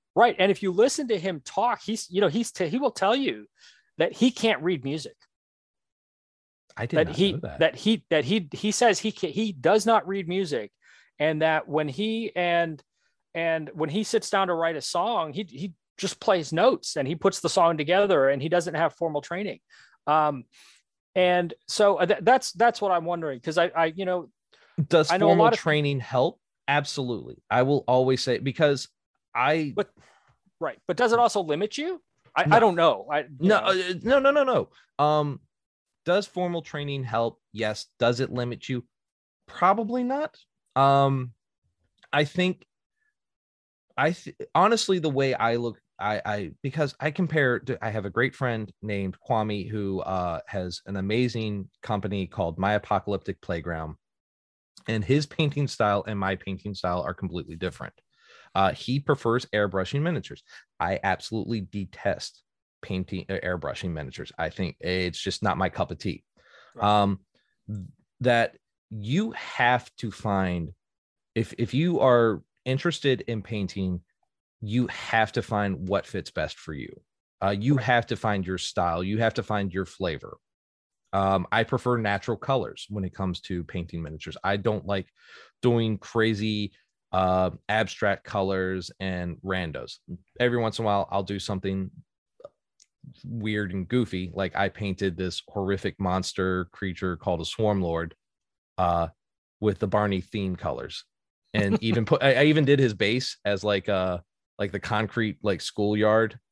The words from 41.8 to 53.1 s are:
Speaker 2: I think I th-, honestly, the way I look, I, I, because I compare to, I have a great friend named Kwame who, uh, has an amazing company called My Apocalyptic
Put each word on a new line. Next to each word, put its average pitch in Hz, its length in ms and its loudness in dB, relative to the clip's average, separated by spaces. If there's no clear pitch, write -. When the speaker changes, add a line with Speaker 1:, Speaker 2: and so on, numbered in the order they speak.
Speaker 2:
I 147 120 4
think 180 420 -2
I 151 160 2
th-, - 240 -14
honestly, 196 440 4
the 156 120 0
way 135 240 2
I 117 220 2
look, 120 240 -4
I, 104 260 -2
I, 104 280 -4
because 143 360 -4
I 151 120 -4
compare 147 500 2
to, 123 240 -6
I 110 60 -2
have 104 160 -4
a 101 40 -4
great 120 240 0
friend 113 460 -4
named 98 400 -4
Kwame 107 480 -2
who, 98 320 -4
uh, 90 460 -4
has 90 400 -8
an 98 100 -8
amazing 107 720 -2
company 101 440 -4
called 85 320 -4
My 98 160 2
Apocalyptic 101 680 -2